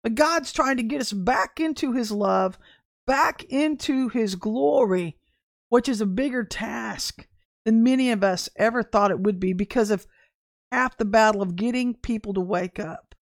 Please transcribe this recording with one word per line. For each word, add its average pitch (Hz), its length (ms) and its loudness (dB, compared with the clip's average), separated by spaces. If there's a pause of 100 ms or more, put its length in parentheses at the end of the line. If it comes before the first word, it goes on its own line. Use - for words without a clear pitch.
But 226 120 -2
God's 311 400 2
trying 269 240 0
to 247 40 -2
get 247 200 -4
us 208 100 -6
back 220 480 -2
into 311 320 -2
his 233 180 -2
love, 190 480 0 (480)
back - 380 0
into 269 640 -2
his 202 280 -2
glory, 214 840 0 (500)
which 240 180 2
is 226 140 -2
a 214 60 0
bigger 247 380 -2
task 220 800 -8 (400)
than 226 160 6
many 254 280 4
of 202 140 0
us 185 320 -2
ever 233 260 2
thought 202 280 2
it 175 100 -2
would 196 180 0
be 190 140 0
because 208 380 0
of 196 160 -2 (680)
half 254 240 -2
the 277 80 -2
battle 214 380 4
of 180 120 -2
getting 240 380 0
people 220 400 -4
to 190 80 0
wake 180 400 -2
up. - 440 -12